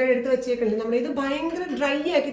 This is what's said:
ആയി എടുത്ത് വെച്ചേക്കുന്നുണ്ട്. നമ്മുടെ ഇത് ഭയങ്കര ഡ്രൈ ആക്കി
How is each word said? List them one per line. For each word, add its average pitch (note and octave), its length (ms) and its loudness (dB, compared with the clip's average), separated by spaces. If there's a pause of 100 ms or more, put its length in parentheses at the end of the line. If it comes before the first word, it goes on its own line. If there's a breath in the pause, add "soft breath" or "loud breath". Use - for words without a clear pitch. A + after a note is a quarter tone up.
ആയി C4 100 4
എടുത്ത് B3 200 0
വെച്ചേക്കുന്നുണ്ട്. A#3 480 0
നമ്മുടെ A#3 200 0
ഇത് C#4+ 80 -2 (120)
ഭയങ്കര D#4+ 420 -2 (140)
ഡ്രൈ C#4+ 200 2 (200)
ആക്കി C#4 160 2